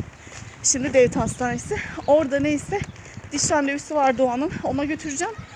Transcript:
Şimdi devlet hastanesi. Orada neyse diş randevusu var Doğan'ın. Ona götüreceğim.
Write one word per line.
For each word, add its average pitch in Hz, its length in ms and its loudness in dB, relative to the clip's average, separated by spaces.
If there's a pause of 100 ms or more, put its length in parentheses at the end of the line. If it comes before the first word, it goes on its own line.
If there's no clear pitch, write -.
(640)
Şimdi 262 320 0
devlet 254 220 6
hastanesi. 240 600 -2 (300)
Orada 285 340 4
neyse 302 400 0 (520)
diş - 180 -2
randevusu 285 440 0
var 269 240 4
Doğan'ın. 262 340 2 (120)
Ona 269 200 0
götüreceğim. 311 500 -4 (220)